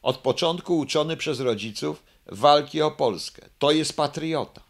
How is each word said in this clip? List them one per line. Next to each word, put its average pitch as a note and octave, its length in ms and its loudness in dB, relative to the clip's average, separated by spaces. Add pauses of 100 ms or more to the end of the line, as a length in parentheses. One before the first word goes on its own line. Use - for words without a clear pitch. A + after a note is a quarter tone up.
Od C3 160 0
początku E3+ 600 0
uczony D3+ 400 -2
przez C3+ 220 -4
rodziców A2+ 640 -4 (220)
walki C#3+ 560 4
o D3+ 100 2
Polskę. - 580 -4 (100)
To C#3+ 120 4
jest D#3 240 0
patriota. D3+ 760 -4